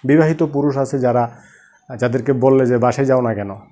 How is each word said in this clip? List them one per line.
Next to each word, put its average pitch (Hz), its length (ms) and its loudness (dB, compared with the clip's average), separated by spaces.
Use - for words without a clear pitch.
বিবাহিত 156 380 2
পুরুষ 143 340 -2
আছে 135 220 -4
যারা, 120 320 0
যাদেরকে 123 340 -2
বললে 131 340 2
যে, 120 120 0
"বাসায় 123 280 0
যাও 131 140 2
না 113 140 -2
কেন?" 98 200 -8